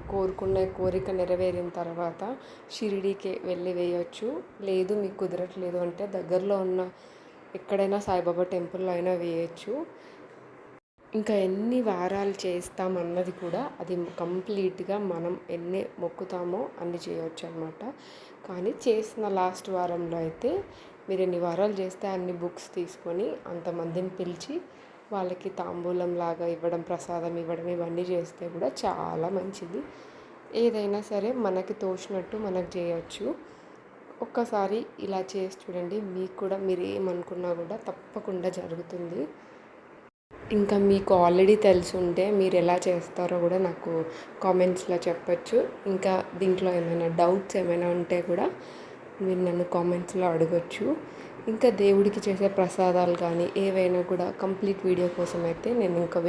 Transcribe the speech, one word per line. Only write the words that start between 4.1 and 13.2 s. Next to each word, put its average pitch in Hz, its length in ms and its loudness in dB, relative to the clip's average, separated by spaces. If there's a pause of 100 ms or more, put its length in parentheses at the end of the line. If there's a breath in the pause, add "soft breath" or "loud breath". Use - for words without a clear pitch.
లేదు 185 340 2
మీకు 196 200 -4
కుదరట్లేదు 180 640 -2
అంటే 175 200 -4 (100)
దగ్గరలో 185 500 2
ఉన్న 185 140 2 (800 loud breath)
ఎక్కడైనా 196 480 2
సాయిబాబా 175 460 2
టెంపుల్లో 180 420 -2
అయినా 180 180 2 (100)
వేయొచ్చు. 170 480 -4 (1500 loud breath)
ఇంకా 214 160 2 (120)
ఎన్ని 214 320 0 (100)
వారాలు 196 460 0 (100)
చేస్తామన్నది 180 960 -2